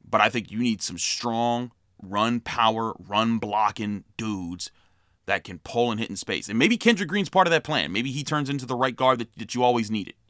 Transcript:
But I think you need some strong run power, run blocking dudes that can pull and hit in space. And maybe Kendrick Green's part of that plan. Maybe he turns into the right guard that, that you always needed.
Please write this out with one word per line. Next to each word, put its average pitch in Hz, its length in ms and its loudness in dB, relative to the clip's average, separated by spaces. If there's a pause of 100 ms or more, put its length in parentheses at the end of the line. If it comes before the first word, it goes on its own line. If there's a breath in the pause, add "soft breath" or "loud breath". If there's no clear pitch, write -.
But 107 160 2
I 110 80 6
think 113 220 -4
you 107 80 -6
need 117 240 0
some 90 160 -8
strong 120 720 -2 (300)
run 107 380 -2
power, 113 580 0
run 107 400 0
blocking 104 680 -2 (120)
dudes 95 540 -6 (560)
that 98 180 -2
can 92 160 -14
pull 120 300 0
and 107 100 -4
hit - 100 -6
in 101 60 -10
space. - 320 -6
And 110 100 -2
maybe 202 180 4
Kendrick 196 320 2
Green's 190 200 -2
part 185 180 4
of 165 60 2
that 156 120 4
plan. 92 280 -2
Maybe 123 180 -2
he 139 140 -6
turns 147 260 2
into 131 160 -2
the 131 80 -2
right 123 220 2
guard 131 240 4
that, - 160 -10
that 104 180 -8
you 123 80 2
always 120 280 4
needed. 107 240 -4 (160)